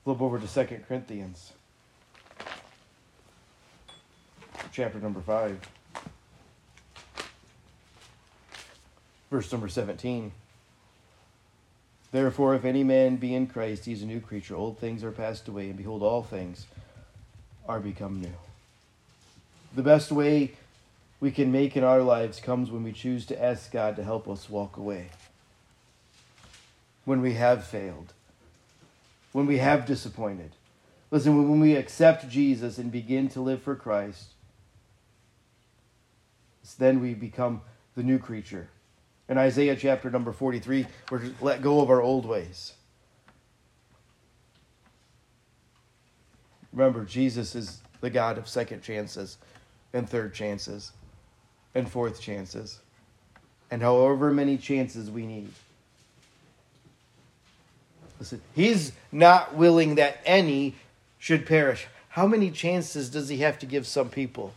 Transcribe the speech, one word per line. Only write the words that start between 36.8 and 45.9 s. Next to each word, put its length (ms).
we 120
become 480
the 80
new 160
creature. 500
In 80
Isaiah 380
chapter 340
number 220
forty-three, 540
we're 100
to 220
let 200
go 200
of 80
our 120
old 240
ways. 480